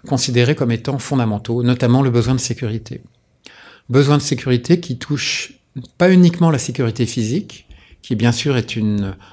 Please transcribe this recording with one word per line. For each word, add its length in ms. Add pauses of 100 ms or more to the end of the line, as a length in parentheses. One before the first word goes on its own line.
considérer 480
comme 160
étant 280
fondamentaux, 640
notamment 380
le 80
besoin 260
de 40
sécurité. 640 (880)
Besoin 280
de 40
sécurité 580
qui 180
touche 560 (440)
pas 140
uniquement 400
la 60
sécurité 480
physique, 640 (340)
qui 140
bien 160
sûr 260
est 180
une 400 (180)